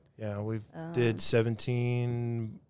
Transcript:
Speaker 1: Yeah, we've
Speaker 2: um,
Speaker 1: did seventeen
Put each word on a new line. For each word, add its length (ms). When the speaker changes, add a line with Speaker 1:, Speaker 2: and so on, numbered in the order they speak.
Speaker 1:
Yeah, 220
we've 240
Speaker 2:
um, 200
Speaker 1:
did 280
seventeen 1400